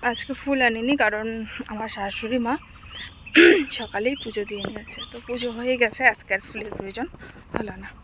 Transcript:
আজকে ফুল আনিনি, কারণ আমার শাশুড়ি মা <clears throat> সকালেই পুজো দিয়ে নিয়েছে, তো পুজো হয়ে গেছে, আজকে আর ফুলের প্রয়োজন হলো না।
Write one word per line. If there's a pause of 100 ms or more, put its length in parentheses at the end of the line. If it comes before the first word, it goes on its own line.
আজকে
ফুল
আনিনি,
কারণ (400)
আমার
শাশুড়ি
মা (800)
<clears throat>
সকালেই
পুজো
দিয়ে
নিয়েছে,
তো
পুজো
হয়ে
গেছে,
আজকে
আর
ফুলের
প্রয়োজন (440)
হলো
না। (140)